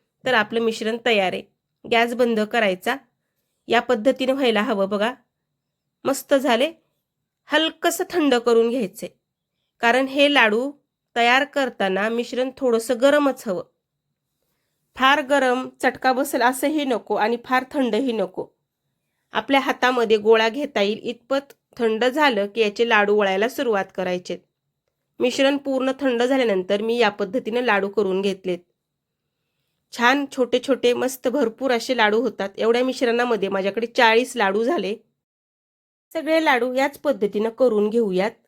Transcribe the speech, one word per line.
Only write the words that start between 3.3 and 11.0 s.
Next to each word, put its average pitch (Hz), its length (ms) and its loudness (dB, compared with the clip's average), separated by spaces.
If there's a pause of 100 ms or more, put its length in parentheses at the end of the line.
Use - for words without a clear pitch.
या 226 140 2
पद्धतीने 254 500 0
व्हायला 240 300 0
हवं 202 260 -2
बघा. 208 240 -2 (920)
मस्त 277 300 -2
झाले. 262 360 2 (760)
हलकंसं 320 640 -2
थंड 302 260 2
करून 233 340 2
घ्यायचे, 233 380 -6 (720)
कारण 247 240 4
हे 285 280 2
लाडू 240 360 2 (460)